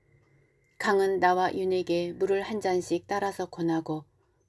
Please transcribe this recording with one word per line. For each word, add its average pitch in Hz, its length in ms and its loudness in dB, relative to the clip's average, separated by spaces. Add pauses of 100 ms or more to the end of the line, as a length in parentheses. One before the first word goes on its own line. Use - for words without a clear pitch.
(800)
강은 196 420 2
나와 180 340 4
윤에게 175 600 -2
물을 196 280 0
한 208 180 -4
잔씩 180 460 -2
따라서 196 400 -2
권하고 160 580 -4 (440)